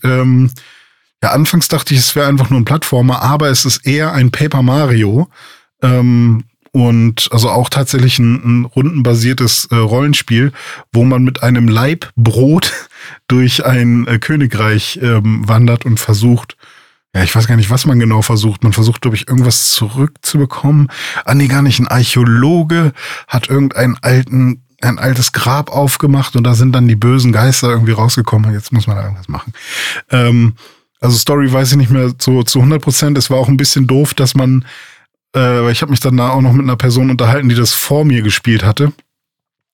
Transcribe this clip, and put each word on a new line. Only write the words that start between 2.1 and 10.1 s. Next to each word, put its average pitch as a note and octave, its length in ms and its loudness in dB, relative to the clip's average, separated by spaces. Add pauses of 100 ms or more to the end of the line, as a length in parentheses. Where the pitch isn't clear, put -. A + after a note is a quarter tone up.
wäre D3 120 0
einfach C3+ 240 0
nur C3 100 2
ein A2+ 60 0
Plattformer, B2+ 560 0
aber D3 260 0
es C3 160 0
ist - 220 -6
eher D3+ 260 -2
ein B2+ 180 2
Paper D3 300 -2
Mario. B2 680 0 (500)
Ähm, A#2+ 640 2 (280)
und A#2 600 0
also A#2 160 0
auch - 220 -2
tatsächlich C3 480 0
ein, A#2+ 160 2 (260)
ein A#2+ 60 -2
rundenbasiertes, B2 1040 -2
äh, A#2 60 0
Rollenspiel, A#2+ 760 0 (400)